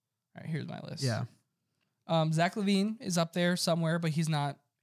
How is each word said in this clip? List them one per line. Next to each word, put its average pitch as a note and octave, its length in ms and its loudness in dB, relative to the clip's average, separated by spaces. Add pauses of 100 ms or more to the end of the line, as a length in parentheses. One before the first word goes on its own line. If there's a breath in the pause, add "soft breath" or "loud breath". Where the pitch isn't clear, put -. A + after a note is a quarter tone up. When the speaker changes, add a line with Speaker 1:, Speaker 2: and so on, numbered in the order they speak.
(360)
Speaker 1:
All - 60 -16
right, - 80 -10
here's D3+ 180 -4
my - 140 -10
list. - 220 -8
Speaker 2:
Yeah. A#2+ 220 0 (840)
Speaker 1:
Um, D#3+ 240 2
Zach E3+ 240 2
LaVine G3+ 460 2
is F#3 160 -2
up E3 160 0
there F3 240 2
somewhere, E3 420 2
but E3 120 0
he's D#3 180 0
not C#3+ 280 -2 (260)